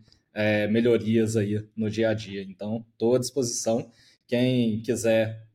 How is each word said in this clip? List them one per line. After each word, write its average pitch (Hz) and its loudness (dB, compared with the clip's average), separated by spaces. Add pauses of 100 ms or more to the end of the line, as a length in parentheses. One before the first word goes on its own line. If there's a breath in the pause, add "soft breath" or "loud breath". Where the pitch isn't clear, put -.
(340 soft breath)
é, 107 2
melhorias 113 2
aí 104 -2
no 110 -2
dia 110 0
a 110 2
dia. 98 -8
Então, 104 -8 (120)
tô 117 2
à 127 4
disposição. 123 -2 (360 soft breath)
Quem 120 0
quiser, 110 0